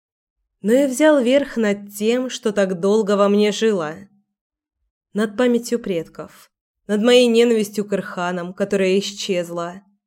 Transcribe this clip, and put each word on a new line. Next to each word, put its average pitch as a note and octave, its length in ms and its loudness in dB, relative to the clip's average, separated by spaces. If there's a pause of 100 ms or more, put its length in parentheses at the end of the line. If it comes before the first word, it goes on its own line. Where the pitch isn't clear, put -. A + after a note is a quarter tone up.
(600)
но G3+ 120 0
и C#4 140 4
взял C#4+ 360 4
верх C#4 340 0
над G3+ 380 -2
тем, B3 340 -2
что A3+ 240 -6
так F#3+ 280 -2
долго G3+ 360 2
во G3+ 120 4
мне G#3 240 2
жило. G3 420 -2 (1200)
Над G#3 220 -4
памятью A#3+ 420 0
предков, - 720 -10 (360)
над G#3 160 -2
моей B3 240 6
ненавистью A3+ 600 2
к G#3 80 -12
Ирханам, F3+ 580 -6
которая F#3+ 460 0
исчезла, F3 840 -6 (240)